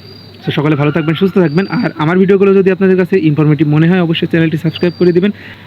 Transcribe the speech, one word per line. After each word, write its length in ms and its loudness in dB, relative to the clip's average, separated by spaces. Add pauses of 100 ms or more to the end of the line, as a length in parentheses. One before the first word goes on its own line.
(460)
So, 40 -4
সকলে 260 -2
ভালো 140 0
থাকবেন, 240 -2
সুস্থ 240 0
থাকবেন। 280 0
আর 300 -4
আমার 220 0
ভিডিওগুলো 360 2
যদি 160 2
আপনাদের 260 0
কাছে 220 0
ইনফরমেটিভ 500 0
মনে 200 2
হয়, 120 2
অবশ্যই 260 -2
চ্যানেলটি 300 -2
সাবস্ক্রাইব 420 -4
করে 140 2
দিবেন। 180 0 (360)